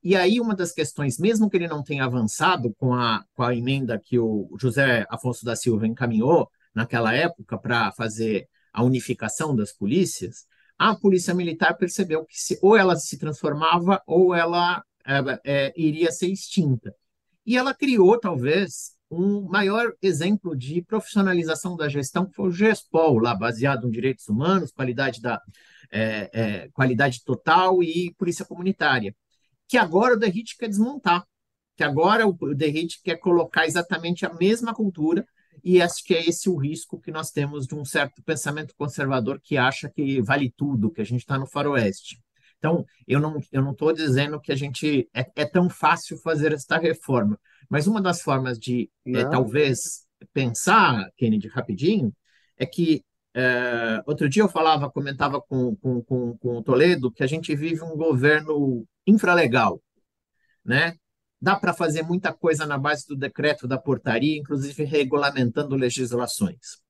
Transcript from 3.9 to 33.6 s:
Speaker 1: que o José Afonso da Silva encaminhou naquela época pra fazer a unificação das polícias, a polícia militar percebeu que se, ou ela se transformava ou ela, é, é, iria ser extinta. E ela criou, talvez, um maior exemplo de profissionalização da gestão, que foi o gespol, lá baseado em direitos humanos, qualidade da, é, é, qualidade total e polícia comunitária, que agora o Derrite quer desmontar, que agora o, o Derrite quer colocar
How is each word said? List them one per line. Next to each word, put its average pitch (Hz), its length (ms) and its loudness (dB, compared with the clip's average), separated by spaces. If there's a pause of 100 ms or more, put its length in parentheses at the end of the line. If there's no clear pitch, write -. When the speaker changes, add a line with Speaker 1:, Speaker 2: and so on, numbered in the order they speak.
Speaker 1:
que 123 220 -2
o 107 300 0 (100)
José 123 500 2
Afonso 120 360 -6
da 117 100 -2
Silva 110 320 0
encaminhou 120 640 2 (260)
naquela 113 400 0
época 131 420 -2
pra 117 360 -2
fazer 110 560 -4 (240)
a 113 100 -2
unificação 127 720 -2
das 104 180 -2
polícias, 117 760 -2 (320)
a 208 160 2
polícia 185 380 2
militar 170 420 0
percebeu 170 520 -2
que - 120 -16
se, - 220 -6
ou 208 160 8
ela 185 200 6
se 151 220 -8
transformava 160 880 0
ou 180 280 4
ela, 170 500 0 (220)
é, 135 360 -2
é, 139 320 0
iria 160 380 0
ser - 140 -4
extinta. 165 680 -2 (520)
E 226 100 2
ela 254 160 0
criou, 233 480 6
talvez, 165 720 -2 (200)
um 196 380 0
maior 208 540 0
exemplo 180 520 0
de 143 280 -6
profissionalização 180 960 -2
da 151 120 -2
gestão, 143 380 -2
que - 80 -18
foi 196 140 -2
o 180 40 0
gespol, 170 640 4
lá 117 180 2
baseado 117 540 -2
em - 20 -2
direitos 123 380 -4
humanos, 156 420 0
qualidade 123 520 -4
da, 120 180 -4 (500)
é, 107 400 -4
é, 104 440 -4
qualidade 127 500 0
total 180 580 2
e 170 360 -2
polícia 175 260 -4
comunitária, 156 720 -2 (500)
que 247 120 0
agora 208 340 4
o 226 60 4
Derrite 214 400 -4
quer 233 100 -6
desmontar, 208 560 0 (500)
que 156 100 -2
agora 185 440 4
o, 175 100 0
o 147 160 -4
Derrite 156 480 -2
quer 170 140 -4
colocar 170 480 2